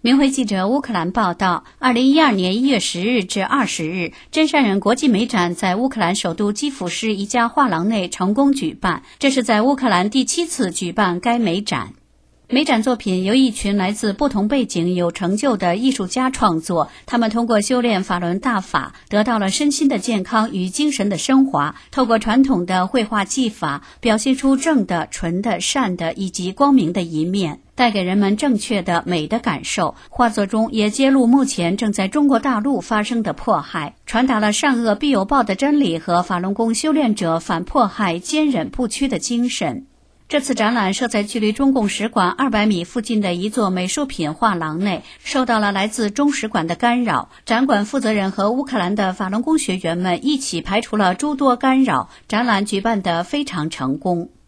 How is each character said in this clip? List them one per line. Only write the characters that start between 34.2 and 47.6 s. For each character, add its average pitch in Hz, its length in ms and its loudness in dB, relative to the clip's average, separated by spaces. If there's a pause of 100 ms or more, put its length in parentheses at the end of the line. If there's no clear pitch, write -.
达 240 120 2
了 208 140 2
善 240 320 0
恶 214 100 2
必 294 140 0
有 202 160 2
报 269 180 2
的 202 120 0
真 285 260 2
理 165 180 0
和 175 240 0
法 175 160 -4
轮 185 140 -2
功 226 220 0
修 311 180 0
炼 269 220 2
者 165 260 0
反 175 240 -4
迫 240 240 2
害、 180 300 -2
坚 302 320 0
忍 180 180 -2
不 247 180 -4
屈 269 220 -2
的 240 100 -2
精 240 300 -2
神。 147 380 -4 (420)
这 294 120 2
次 285 140 -2
展 220 180 2
览 196 220 0
设 240 140 -2
在 208 140 0
距 208 160 -6
离 214 140 2
中 269 220 2
共 208 160 2
使 214 180 -4
馆 185 220 2
二 269 180 -2
百 214 160 2
米 190 200 0
附 226 180 -6
近 220 180 0
的 185 140 0
一 190 160 -4
座 214 180 0
美 185 180 -2
术 285 200 -2
品 160 260 -4
画 214 220 0
廊 160 240 -4
内， 190 240 -2 (200)
受 262 220 -2
到 226 140 0
了 202 140 0
来 196 160 -2
自 214 220 -2
中 285 220 0
使 220 160 -4
馆 170 180 -2
的 170 80 -2
干 240 300 0
扰。 156 240 -2 (160)
展 240 220 2